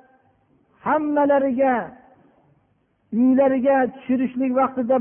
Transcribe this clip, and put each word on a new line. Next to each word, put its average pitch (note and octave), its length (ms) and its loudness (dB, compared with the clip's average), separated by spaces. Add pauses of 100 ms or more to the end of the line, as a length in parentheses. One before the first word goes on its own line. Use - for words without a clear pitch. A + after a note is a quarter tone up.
(840)
hammalariga C#4 920 0 (1400)
uylariga C4 640 2 (100)
tushirishlik B3+ 680 -4
vaqtida B3+ 460 0